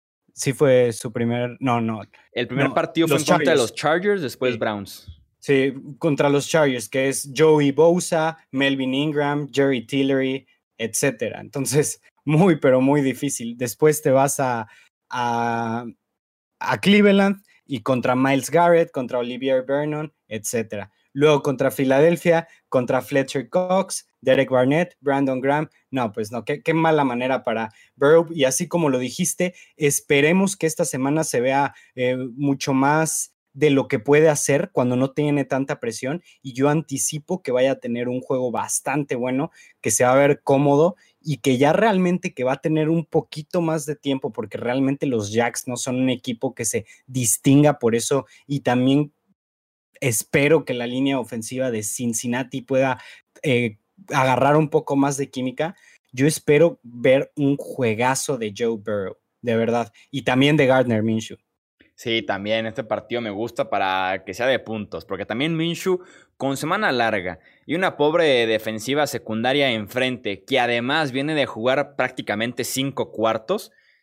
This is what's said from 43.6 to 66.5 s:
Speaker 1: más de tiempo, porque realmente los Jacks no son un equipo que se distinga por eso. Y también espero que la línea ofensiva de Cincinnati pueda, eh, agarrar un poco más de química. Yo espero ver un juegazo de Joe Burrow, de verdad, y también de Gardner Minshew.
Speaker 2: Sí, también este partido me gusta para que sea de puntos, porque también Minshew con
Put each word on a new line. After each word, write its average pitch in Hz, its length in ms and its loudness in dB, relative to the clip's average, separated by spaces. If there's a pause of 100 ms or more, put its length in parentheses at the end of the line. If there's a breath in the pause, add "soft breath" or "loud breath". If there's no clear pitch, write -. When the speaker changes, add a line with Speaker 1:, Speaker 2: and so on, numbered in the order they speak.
Speaker 1:
más 160 240 -2
de 147 120 -6
tiempo, 135 360 -4
porque 107 260 -10
realmente 135 480 -2
los 107 260 -2
Jacks 117 340 -2
no 123 100 -6
son 127 200 -6
un 131 120 0
equipo 127 460 -4
que 120 100 -8
se - 220 -4 (200 soft breath)
distinga 139 720 2
por 117 160 2
eso. 135 300 -2 (200 soft breath)
Y 143 140 -6
también 135 520 2 (880)
espero 143 640 2
que 131 100 -6
la 120 120 -6
línea 135 320 0
ofensiva 127 540 -6
de 107 100 -4
Cincinnati 123 800 -4
pueda, 131 400 -2 (400 loud breath)
eh, 120 360 0 (320)
agarrar 131 460 4
un 156 120 2
poco 147 260 -2
más 139 220 2
de 139 140 -6
química. 131 440 -6 (380 soft breath)
Yo 131 160 2
espero 156 560 2
ver 127 500 0
un 143 220 0
juegazo 123 800 -2
de 107 180 -6
Joe 117 200 -2
Burrow, 101 400 -6 (260)
de 117 140 0
verdad, 113 360 0 (200 soft breath)
y 135 100 -6
también 135 340 4
de 143 100 4
Gardner 123 360 2
Minshew. 110 360 -4 (640 soft breath)
Speaker 2:
Sí, 113 220 -2
también 104 440 -4
este 113 180 -8
partido 107 360 -6
me 110 100 -6
gusta 110 380 -6
para 95 560 -2
que 98 80 -12
sea 117 140 -4
de 127 140 0
puntos, 101 440 -10
porque 98 220 -8
también 147 300 -4
Minshew 170 420 -4 (380 loud breath)
con 135 200 -4